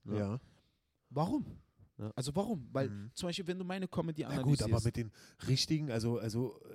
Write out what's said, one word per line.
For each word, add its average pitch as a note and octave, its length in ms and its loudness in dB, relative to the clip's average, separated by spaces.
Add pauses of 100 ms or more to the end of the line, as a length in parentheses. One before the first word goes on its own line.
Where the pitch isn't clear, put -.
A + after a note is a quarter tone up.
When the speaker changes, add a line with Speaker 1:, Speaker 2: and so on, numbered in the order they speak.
Speaker 1:
Ja. G#2 340 0 (720)
Speaker 2:
warum? F3 340 0 (540)
Speaker 3:
Ja. G#2+ 160 -6
Speaker 2:
Also C3 220 -4
warum? G3 360 -2
Weil C3+ 180 0
Speaker 1:
Mhm. G2+ 240 -8
Speaker 2:
zum F3 140 -4
Beispiel, E3+ 200 -4
wenn F3+ 100 -2
du F#3 60 -4
meine F#3 240 -4
Comedy D#3+ 340 -2
Speaker 1:
Na A#2+ 60 -4
gut, C#3 100 0
Speaker 2:
analysierst. C3 340 4
Speaker 1:
aber A#2 120 6
mit A#2 120 2
den A2+ 140 -2 (380)
richtigen, D3 420 2
also, A#2 280 2
also, A2+ 420 0 (140)